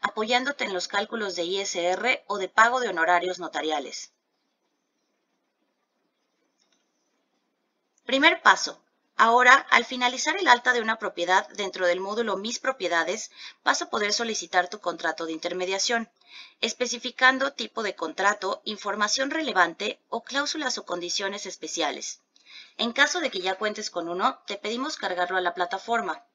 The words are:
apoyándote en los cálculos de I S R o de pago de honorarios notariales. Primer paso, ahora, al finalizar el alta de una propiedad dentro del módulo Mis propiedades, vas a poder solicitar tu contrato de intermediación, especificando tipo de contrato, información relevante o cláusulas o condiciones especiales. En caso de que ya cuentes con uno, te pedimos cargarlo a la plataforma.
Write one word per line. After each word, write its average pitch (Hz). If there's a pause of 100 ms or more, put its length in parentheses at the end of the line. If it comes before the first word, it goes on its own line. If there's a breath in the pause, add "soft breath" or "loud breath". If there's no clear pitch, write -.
apoyándote 247
en 202
los 180
cálculos 208
de 175
I 190
S 190
R 214
o 254
de 185
pago 240
de 233
honorarios 180
notariales. 151 (4000)
Primer 320
paso, - (380)
ahora, 247 (160)
al 233
finalizar 254
el 392
alta 247
de 233
una 226
propiedad 185
dentro 190
del 175
módulo 208
Mis 220
propiedades, 185 (340 loud breath)
vas -
a 339
poder 208
solicitar 202
tu 214
contrato 165
de 160
intermediación, 185 (500 loud breath)
especificando 254
tipo 226
de 196
contrato, 190
información 208
relevante 202 (120)
o 226
cláusulas 285
o 202
condiciones 180
especiales. - (560 loud breath)
En 233
caso 302
de 277
que 196
ya 185
cuentes 214
con 170
uno, 208
te 202
pedimos 254
cargarlo 180
a -
la 175
plataforma. 185 (120)